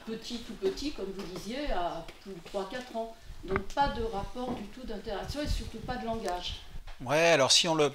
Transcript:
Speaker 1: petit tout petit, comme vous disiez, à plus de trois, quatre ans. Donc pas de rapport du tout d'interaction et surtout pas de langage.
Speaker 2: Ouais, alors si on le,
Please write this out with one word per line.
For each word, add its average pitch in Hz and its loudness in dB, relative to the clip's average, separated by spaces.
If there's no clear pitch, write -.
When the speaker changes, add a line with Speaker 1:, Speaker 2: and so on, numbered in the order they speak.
Speaker 1:
petit 226 -6
tout 220 -8
petit, 196 -2
comme 196 -4
vous 180 -6
disiez, 269 -2
à 165 0
plus 196 -10
de 170 -12
trois, 196 -4
quatre 247 -8
ans. 226 -4
Donc 190 2
pas 285 6
de 233 0
rapport 226 -2
du 220 -4
tout 254 -12
d'interaction 208 -4
et 294 -2
surtout 226 0
pas 247 -6
de 220 -6
langage. 190 -2
Speaker 2:
Ouais, 151 6
alors 143 8
si - 8
on 160 4
le, 147 6